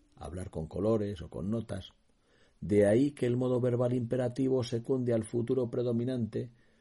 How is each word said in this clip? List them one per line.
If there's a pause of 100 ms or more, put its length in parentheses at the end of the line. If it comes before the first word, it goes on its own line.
(160)
Hablar
con
colores
o
con
notas. (720)
De
ahí
que
el
modo
verbal
imperativo
secunde
al
futuro
predominante, (300)